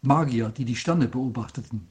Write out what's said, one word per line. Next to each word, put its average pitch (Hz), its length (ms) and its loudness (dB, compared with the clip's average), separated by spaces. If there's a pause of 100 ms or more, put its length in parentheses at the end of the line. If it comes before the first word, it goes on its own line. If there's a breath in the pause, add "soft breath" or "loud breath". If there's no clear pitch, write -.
Magier, 131 480 2
die 120 160 -6
die 120 100 -2
Sterne 165 320 2
beobachteten. 113 840 -6